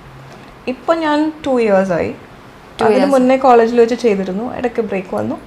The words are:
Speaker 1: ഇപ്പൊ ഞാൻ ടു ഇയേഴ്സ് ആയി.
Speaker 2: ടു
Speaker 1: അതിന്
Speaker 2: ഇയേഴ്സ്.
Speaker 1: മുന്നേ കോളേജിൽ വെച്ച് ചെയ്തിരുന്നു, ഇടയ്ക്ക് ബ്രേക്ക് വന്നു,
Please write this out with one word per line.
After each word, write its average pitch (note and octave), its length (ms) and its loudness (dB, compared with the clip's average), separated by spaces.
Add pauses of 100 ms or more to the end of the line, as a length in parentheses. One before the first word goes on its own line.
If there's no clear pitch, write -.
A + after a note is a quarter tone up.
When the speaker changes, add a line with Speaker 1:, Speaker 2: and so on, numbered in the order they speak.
(680)
Speaker 1:
ഇപ്പൊ B3+ 260 -4
ഞാൻ D#4 400 -2 (120)
ടു B3+ 160 0
ഇയേഴ്സ് F#3+ 300 2
ആയി. F3 240 -4 (640)
Speaker 2:
ടു - 40 -2
Speaker 1:
അതിന് G#3+ 140 4
Speaker 2:
ഇയേഴ്സ്. C#4 160 2
Speaker 1:
മുന്നേ C4 240 4
കോളേജിൽ A#3+ 420 4
വെച്ച് A#3 160 2
ചെയ്തിരുന്നു, G3+ 640 -4
ഇടയ്ക്ക് A#3+ 240 -6
ബ്രേക്ക് G3 340 -6
വന്നു, A3 200 -6 (120)